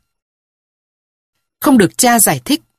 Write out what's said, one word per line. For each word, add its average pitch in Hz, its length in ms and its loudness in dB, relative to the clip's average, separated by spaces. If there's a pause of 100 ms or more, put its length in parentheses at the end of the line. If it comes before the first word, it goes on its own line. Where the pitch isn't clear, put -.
(1600)
Không 277 180 0
được 185 200 0
cha 240 220 0
giải 156 260 -2
thích 294 160 -4 (180)